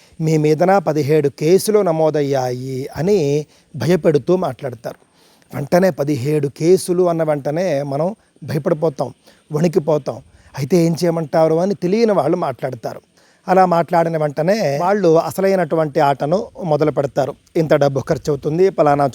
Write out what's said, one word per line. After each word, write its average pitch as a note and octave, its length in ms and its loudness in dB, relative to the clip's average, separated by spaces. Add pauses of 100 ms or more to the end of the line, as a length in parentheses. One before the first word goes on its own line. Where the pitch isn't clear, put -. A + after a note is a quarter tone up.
(220)
మీ D#3 160 2
మీదన D#3 400 2
పదిహేడు D3+ 520 0
కేసులు F#3 500 2
నమోదయ్యాయి" C#3 1160 -2
అని D3+ 500 0 (300)
భయపెడుతూ D#3 600 2
మాట్లాడతారు. C3+ 640 -6 (580)
వెంటనే F3 340 2
పదిహేడు C#3+ 580 -2
కేసులు F3 640 0
అన్న E3 140 -2
వెంటనే D3 600 -2
మనం D3 320 -4 (280)
భయపడిపోతాం, D3+ 680 -4 (400)
వణికిపోతాం. D3+ 640 -2 (400)
అయితే C#3+ 200 0
ఏం E3 260 2
చేయమంటారు D#3+ 520 0
అని F#3+ 180 -2
తెలియని G#3+ 380 0
వాళ్ళు E3 260 0
మాట్లాడతారు. C#3 640 -8 (460)
అలా F#3 180 4
మాట్లాడిన E3+ 520 0
వెంటనే D3+ 640 -2
వాళ్ళు F3+ 380 4
అసలైనటువంటి E3+ 800 0
ఆటను D3+ 460 0 (180)
మొదలు D3+ 280 0
పెడతారు. C#3 440 -2 (220)
"ఇంత D#3+ 160 2
డబ్బు C#3+ 260 2 (100)
ఖర్చు D#3 220 -4
అవుతుంది, D#3+ 380 0
పలానా C#3+ 460 2